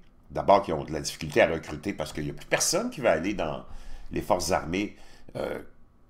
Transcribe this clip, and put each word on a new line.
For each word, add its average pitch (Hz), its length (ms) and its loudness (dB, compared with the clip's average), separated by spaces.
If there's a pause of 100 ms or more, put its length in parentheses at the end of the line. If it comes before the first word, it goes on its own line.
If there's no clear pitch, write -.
(320)
d'abord 95 320 8
qui 87 100 -2
ont 71 100 -2
de 67 80 -8
la 78 80 -2
difficulté 76 420 0
à 90 60 8
recruter 78 460 -4
parce - 180 -6
qu'il 78 120 -6
n'y 71 80 -6
a - 20 -8
plus - 140 -14
personne 190 420 0
qui 156 120 -10
va 107 100 6
aller 85 240 0
dans 76 280 -4 (480)
les 80 100 -2
forces 87 300 0
armées, 87 460 -2 (380)
euh, 71 260 -6 (480)